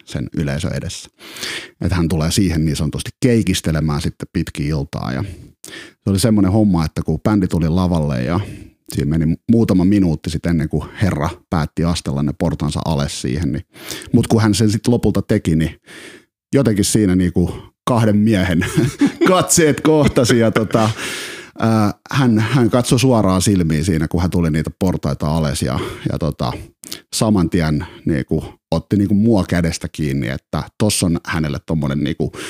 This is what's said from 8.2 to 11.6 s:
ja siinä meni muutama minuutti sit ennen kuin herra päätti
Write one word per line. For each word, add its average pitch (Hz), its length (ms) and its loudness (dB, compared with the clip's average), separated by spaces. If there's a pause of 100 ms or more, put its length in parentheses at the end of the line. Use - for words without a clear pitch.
ja 85 160 -2 (560)
siinä 76 220 -2
meni 82 180 0 (160)
muutama 98 340 4
minuutti 92 440 2
sit 76 160 -4
ennen 80 240 0
kuin 76 140 -2 (180)
herra 76 280 0 (200)
päätti 78 340 -2